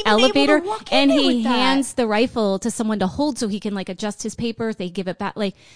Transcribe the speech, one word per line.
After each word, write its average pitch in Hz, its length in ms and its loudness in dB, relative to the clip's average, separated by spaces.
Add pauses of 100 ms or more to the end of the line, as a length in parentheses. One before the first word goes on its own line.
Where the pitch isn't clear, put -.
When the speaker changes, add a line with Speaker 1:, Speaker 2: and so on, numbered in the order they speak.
Speaker 1:
even 214 40 6
able 214 60 4
to 240 40 6
Speaker 2:
elevator, 285 360 4
Speaker 1:
walk 381 340 -6
in - 60 4
Speaker 2:
and 277 120 4
Speaker 1:
there 277 80 4
Speaker 2:
he 269 80 4
Speaker 1:
with 247 160 2
that? 233 60 0
Speaker 2:
hands 262 460 2
the 240 120 0
rifle 214 520 0
to 233 120 -4
someone 220 280 -2
to 190 80 2
hold 277 300 -2
so 220 120 -4
he 202 100 -4
can, 202 160 -4
like, 190 140 -6
adjust 208 340 -8
his 220 120 -8
papers. 226 420 -6
They 180 120 -6
give 185 200 -6
it 180 100 -8
back. 202 160 -6
Like, 202 200 -4 (200)